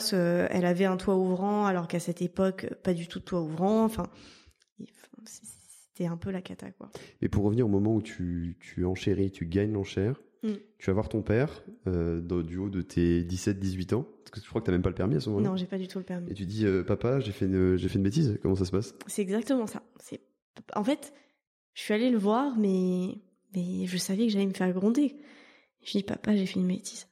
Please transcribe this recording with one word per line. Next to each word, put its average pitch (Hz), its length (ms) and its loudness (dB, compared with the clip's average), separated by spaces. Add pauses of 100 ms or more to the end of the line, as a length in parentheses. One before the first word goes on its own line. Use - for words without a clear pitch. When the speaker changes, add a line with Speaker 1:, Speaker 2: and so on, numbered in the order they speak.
(140)
Speaker 1:
Euh, 175 380 4
elle 180 140 2
avait 180 200 2
un 185 100 2
toit 185 220 2
ouvrant, 190 480 2
alors 180 240 0
qu'à 175 100 -2
cette 170 220 -6
époque, 190 600 -2
pas 185 120 2
du 170 160 -6
tout 185 100 -10
de - 60 -16
toit 175 160 -2
ouvrant. 185 420 2
Enfin, 220 220 0 (760)
il, - 80 -16 (380)
c'est, - 160 -20 (520)
c'était 180 160 -4
un 170 80 -6
peu 196 140 -8
la 185 100 -6
cata, 185 300 -14
quoi. 202 180 -20 (320)
Speaker 2:
Mais 110 60 0
pour 101 160 2
revenir 110 220 4
au 107 40 2
moment 101 240 4
où 107 80 2
tu, 87 600 -4
tu - 240 -2
enchéris, 95 460 2
tu - 140 -6
gagnes 98 280 0
l'enchère, 101 420 0 (280)
Speaker 1:
Mm. 214 100 -2 (260)
Speaker 2:
tu - 80 -6
vas 95 60 4
voir 107 140 0
ton 110 140 -2
père, 117 420 0 (220)
euh, 85 340 0
dans, 87 220 0
du 82 160 -6
haut 98 120 -4
de 95 120 -4
tes 85 420 2
dix-sept, 92 360 -2
dix-huit 92 340 -4
ans, 127 140 -2 (160)
parce - 80 -20
que 104 120 -14
je - 60 -20
crois 117 100 -2
que 110 60 -6
t'as 92 60 0
même 90 100 4
pas 92 80 2
le 87 60 -6
permis 92 200 0
à 73 40 2
ce - 100 -4
moment-là. 104 200 2
Speaker 1:
Non, 190 60 -2
j'ai 180 120 -4
pas 196 100 -6
du 185 100 -6
tout 190 120 -8
le 180 40 -10
permis. 175 280 -8
Speaker 2:
Et - 20 -6
tu 98 140 -8
dis, 107 180 0
euh, « 95 220 4
Papa, 117 320 0
j'ai 107 120 -4
fait 98 140 -2
une, 92 320 4
j'ai 92 120 0
fait - 80 0
une 98 60 2
bêtise. » 110 380 2
Comment 95 140 2
ça 95 100 0
se 92 60 -4
passe ? 101 240 -2 (100)
Speaker 1:
C'est - 160 -6
exactement 220 460 0
ça. - 160 -12 (160)
C'est, - 200 -14 (560)
en 208 80 -2
fait, 277 300 -2 (600)
je - 80 -12
suis 208 100 -2
allée 233 160 2
le 240 80 4
voir, 226 400 2
mais, 185 640 2 (360)
mais 185 300 -4
je 180 120 -4
savais 196 280 0
que 220 60 2
j'allais 196 160 2
me 185 60 -2
faire 185 200 0
gronder. 233 420 2 (680)
Je - 80 -12
dis, « 202 120 2
Papa, - 320 2
j'ai 190 120 2
fait 190 120 -2
une 180 80 4
bêtise. » - 440 -4